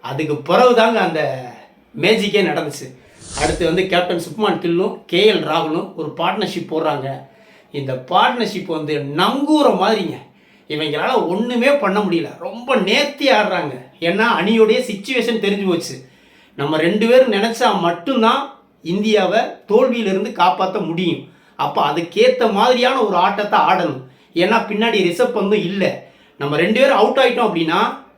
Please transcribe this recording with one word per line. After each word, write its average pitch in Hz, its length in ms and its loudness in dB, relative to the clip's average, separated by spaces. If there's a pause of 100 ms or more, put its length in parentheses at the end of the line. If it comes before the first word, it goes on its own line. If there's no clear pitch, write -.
அதுக்கு 143 320 -4 (140)
பிறகுதாங்க 226 560 4
அந்த 160 160 -4 (800)
மேஜிக்கே 202 460 2
நடந்துச்சு. 147 380 -6 (540)
அடுத்து 160 280 -2
வந்து 185 240 0
கேப்டன் 175 320 -2
சுப்மான் 190 400 -2
கில்லும் 180 280 0 (200)
கே 180 180 2
எல் 160 200 -2
ராகுலும் 160 360 -2 (120)
ஒரு 147 200 -6
பார்ட்னர்ஷிப் 175 540 -4
போடுறாங்க. 147 340 -2 (680)
இந்த 131 200 -6 (160)
பார்ட்னர்ஷிப் 208 680 0
வந்து 151 180 -4 (260)
நங்கூர 285 480 2 (120)
மாதிரிங்க. 190 380 0 (560)
இவங்களால 156 400 -2 (180)
ஒண்ணுமே 240 400 0 (100)
பண்ண 196 220 0
முடியல. 165 260 -2 (160)
ரொம்ப 233 300 -4 (140)
நேர்த்தி 277 360 0 (120)
ஆடுறாங்க. 175 360 -2 (360)
ஏன்னா 208 160 0 (140)
அணியோடைய 220 400 4 (100)
சிச்சுவேஷன் 220 560 -2
தெரிஞ்சு 196 240 -2
போச்சு. 160 260 -2 (640)
நம்ம 151 280 -2
ரெண்டு 214 240 2
பேரும் 254 280 6
நினைச்சா 226 300 0 (200)
மட்டும்தான் 233 560 0 (500)
இந்தியாவை 208 480 2 (300)
தோல்வியிலிருந்து 226 680 2
காப்பாத்த 185 400 2 (100)
முடியும். 165 340 -2 (360)
அப்ப 143 180 -2 (120)
அதுக்கேத்த 170 540 2 (160)
மாதிரியான 254 360 4 (120)
ஒரு 185 180 0
ஆட்டத்தை 208 340 0 (120)
ஆடணும். 160 300 -2 (420)
ஏன்னா 220 140 2 (120)
பின்னாடி 208 400 0
ரிஷப் 247 280 0
பந்தும் 190 320 0
இல்ல. 196 140 -2 (560)
நம்ம 147 240 -2
ரெண்டு 220 180 2
பேரும் 269 200 4
அவுட் 254 220 2
ஆயிட்டோம் 240 260 2
அப்படின்னா 165 320 0 (360)